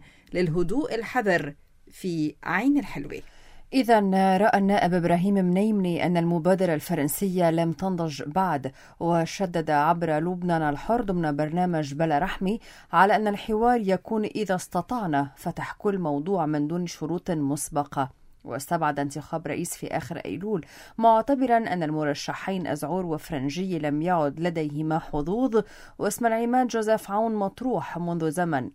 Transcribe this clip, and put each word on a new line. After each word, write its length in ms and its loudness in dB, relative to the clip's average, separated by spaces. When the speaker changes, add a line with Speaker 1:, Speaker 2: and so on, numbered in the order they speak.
Speaker 1:
للهدوء 640 0
الحذر 600 0
في 520 -4
عين 360 0
الحلوة. 440 -8
Speaker 2:
إذن 420 4
رأى 440 4
النائب 360 2
إبراهيم 400 2
منيمني 720 2
أن 100 2
المبادرة 580 2
الفرنسية 760 0
لم 220 2
تنضج 500 -4
بعد، 500 -2
وشدد 680 0
عبر 480 2
لبنان 440 0
الحر 400 0
ضمن 340 0
برنامج 580 -2
بلا 240 2
رحمة 400 -2
على 240 6
أن 120 0
الحوار 520 2
يكون 440 0
إذا 300 -2
استطعنا 840 -2
فتح 360 -8
كل 260 -2
موضوع 480 -2
من 220 0
دون 180 -4
شروط 440 -6
مسبقة، 800 -4
واستبعد 540 -2
انتخاب 480 -6
رئيس 300 -6
في 100 -10
آخر 300 -6
أيلول، 480 -6
معتبراً 580 4
أن 260 0
المرشحين 840 -4
أزعور 400 -4
وفرنجي 720 -4
لم 240 -2
يعد 380 0
لديهما 580 -2
حظوظ، 640 0
واسم 280 -2
العماد 400 2
جوزيف 440 0
عون 240 0
مطروح 640 -2
منذ 320 -2
زمن، 440 0